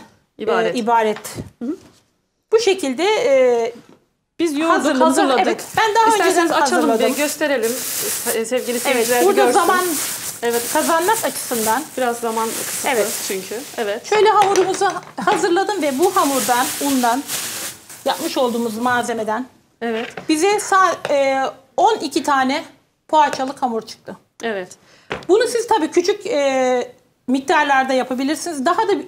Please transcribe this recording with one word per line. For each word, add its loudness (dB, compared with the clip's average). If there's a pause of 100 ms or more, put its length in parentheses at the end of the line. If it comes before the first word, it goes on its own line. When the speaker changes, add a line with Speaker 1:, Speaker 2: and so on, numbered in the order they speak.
(380)
Speaker 1:
İbaret. 0
Speaker 2:
e, 0
ibaret. 0 (440)
Speaker 1:
Hı -8
hı. -8 (760)
Speaker 2:
Bu 4
şekilde, 0
e, 2 (680)
Speaker 1:
Biz 0
yoğurduk, 2
Speaker 2:
hazırladım. 0
Speaker 1:
hazırladık. 4
Speaker 2:
Evet, -4 (120)
ben 2
daha 4
Speaker 1:
İsterseniz 2
Speaker 2:
önceden 0
Speaker 1:
açalım 2
Speaker 2:
hazırladım. 2
Speaker 1:
bir -4
gösterelim, 0 (640)
e, -2
sevgili -2
Speaker 2:
Evet, -4
Speaker 1:
seyirciler 0
bir 4
Speaker 2:
burada 4
Speaker 1:
görsün. 4
Speaker 2:
zaman 2 (580)
Speaker 1:
Evet. -2 (100)
Speaker 2:
kazanmak 0
açısından. -2 (140)
Speaker 1:
Biraz -2
zaman -2
kısıtlı -6
Speaker 2:
Evet. 0 (200)
Speaker 1:
çünkü. -6 (180)
Evet. -6
Speaker 2:
Şöyle 4
hamurumuzu 2 (380)
hazırladım 0
ve -2
bu 2
hamurdan, 2 (200)
undan, 2 (840)
yapmış -2
olduğumuz -2
malzemeden -2 (360)
Speaker 1:
Evet. -6 (200)
Speaker 2:
bize 2
sa-, 2 (160)
e, 2 (340)
on 4
iki -4
tane 0 (440)
poğaçalık 0
hamur -2
çıktı. -18 (260)
Speaker 1:
Evet. -6 (600)
Speaker 2:
Bunu 6
siz -2
tabii 0
küçük, 0
e, 0 (360)
miktarlarda 2
yapabilirsiniz. -2
Daha 2
da 2 (160)